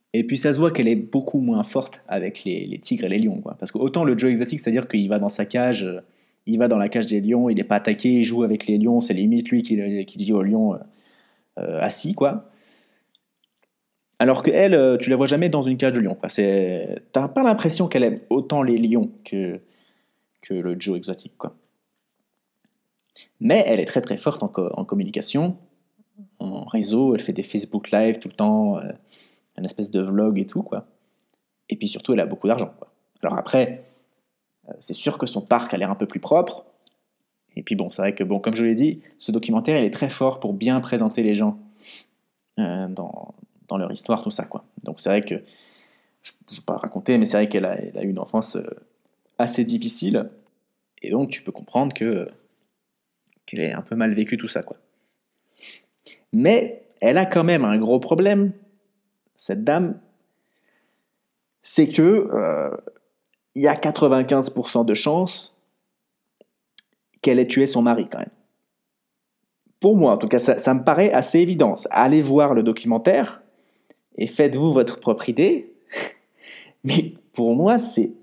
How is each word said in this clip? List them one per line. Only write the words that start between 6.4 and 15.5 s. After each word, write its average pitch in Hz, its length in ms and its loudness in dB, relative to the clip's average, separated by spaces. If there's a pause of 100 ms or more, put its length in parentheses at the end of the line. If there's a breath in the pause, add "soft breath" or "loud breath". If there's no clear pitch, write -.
il 110 120 0
va 120 100 4
dans 113 80 2
la 101 120 2
cage 110 180 -2
des 104 140 -2
lions, 120 280 2
il 107 100 0
est 101 60 0
pas 104 120 0
attaqué, 107 340 0
il 120 140 4
joue 117 180 0
avec 107 240 0
les 107 120 2
lions, 120 220 4
c'est 117 140 0
limite 113 340 2
lui 123 140 2
qui, 101 420 -2
qui - 140 -16
dit 104 140 -2
aux 98 100 2
lions, 107 320 2
euh, - 40 -8 (800 soft breath)
euh, 85 220 -6
assis, 151 340 -2
quoi. 143 360 -2 (1700 soft breath)
Alors 127 220 2
que - 100 2
elle, 190 220 4
euh, 131 220 6
tu 123 140 -2
la 131 60 2
vois 135 100 2
jamais 151 220 2
dans 151 140 0